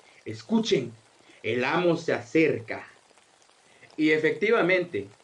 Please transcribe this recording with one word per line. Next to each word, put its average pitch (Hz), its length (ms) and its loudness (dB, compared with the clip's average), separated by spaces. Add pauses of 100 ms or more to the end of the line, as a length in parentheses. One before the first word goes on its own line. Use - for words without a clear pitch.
(260)
"Escuchen, 127 680 -2 (520)
el 123 200 -2
amo 165 340 0
se - 160 -4
acerca". 117 720 0 (1120)
Y 156 140 4
efectivamente, 170 960 0 (160)